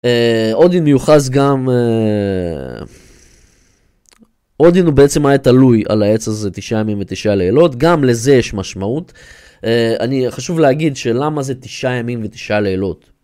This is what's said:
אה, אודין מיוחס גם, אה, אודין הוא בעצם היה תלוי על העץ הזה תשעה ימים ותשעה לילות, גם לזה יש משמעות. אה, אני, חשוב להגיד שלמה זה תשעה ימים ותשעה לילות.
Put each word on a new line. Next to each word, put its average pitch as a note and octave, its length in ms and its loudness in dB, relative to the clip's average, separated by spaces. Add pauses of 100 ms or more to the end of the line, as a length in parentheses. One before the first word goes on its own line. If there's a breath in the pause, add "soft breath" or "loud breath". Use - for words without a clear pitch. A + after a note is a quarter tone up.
אה, A#2 480 0
אודין F3 320 2
מיוחס C#3+ 440 2
גם, C3+ 420 0
אה, G2+ 1120 -2 (1800 soft breath)
אודין F3 260 6
הוא D3+ 80 0
בעצם C#3+ 320 4
היה C#3 120 4
תלוי B2+ 500 4
על G#2+ 140 0
העץ A2 260 0
הזה G#2+ 220 -6
תשעה A2 300 -6
ימים G#2+ 200 -4
ותשעה G2 340 -4
לילות, A#2+ 420 2
גם D#3 280 2
לזה B2 300 2
יש A#2 200 0
משמעות. G#2 580 -8 (520 soft breath)
אה, A#2 360 0
אני, B2+ 300 -2
חשוב E3 300 -6
להגיד D#3+ 360 2
שלמה C#3+ 460 -4
זה C3+ 120 -6
תשעה B2+ 400 -8
ימים A#2+ 300 -6
ותשעה G#2 360 -6
לילות. F#2+ 500 -4 (140)